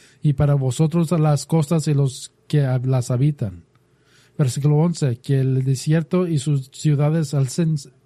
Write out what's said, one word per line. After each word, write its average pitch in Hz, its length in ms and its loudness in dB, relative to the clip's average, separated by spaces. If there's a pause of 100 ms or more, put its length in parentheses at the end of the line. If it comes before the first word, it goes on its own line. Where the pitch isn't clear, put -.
(220)
y 147 120 2
para 143 220 2
vosotros 151 560 0
las 151 340 2
costas 160 420 0
y 151 60 0
los 139 380 -2 (160)
que 147 180 2
hab-, 127 200 -2
las 131 260 0
habitan. 123 540 -2 (720)
Versículo 147 400 0
once, 156 400 0
que 135 220 -2
el 131 240 0
desierto 160 640 0
y 160 120 0
sus 139 340 -2
ciudades 151 600 0
alcen 151 420 0 (300)